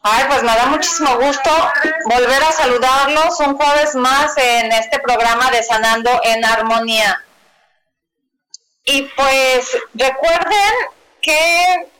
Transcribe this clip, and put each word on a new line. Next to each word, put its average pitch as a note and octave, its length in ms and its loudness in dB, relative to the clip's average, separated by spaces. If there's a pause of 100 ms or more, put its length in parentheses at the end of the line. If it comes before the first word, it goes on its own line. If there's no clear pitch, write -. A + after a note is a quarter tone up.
Ay, A#3 240 2
pues C4 160 0
me A#3 120 0
da A#3+ 120 2
muchísimo D4 500 0
gusto C#4+ 320 0 (560)
volver B3 380 2
a D#4+ 80 4
saludarlos C#4 880 2
un C#4 180 0
jueves D4 380 2
más C#4 420 0
en A#3 340 0
este A3+ 280 -2
programa A#3+ 500 0
de A#3 140 -2
Sanando A3+ 480 -2 (120)
en A3+ 220 -2
Armonía. A3+ 760 -2 (1600)
Y C#4 160 -2 (140)
pues C4 520 0 (280)
recuerden E4+ 800 0 (500)
que F4 680 0 (100)